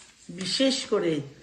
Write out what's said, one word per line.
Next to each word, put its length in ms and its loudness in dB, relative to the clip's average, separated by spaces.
বিশেষ 460 2
করে 280 2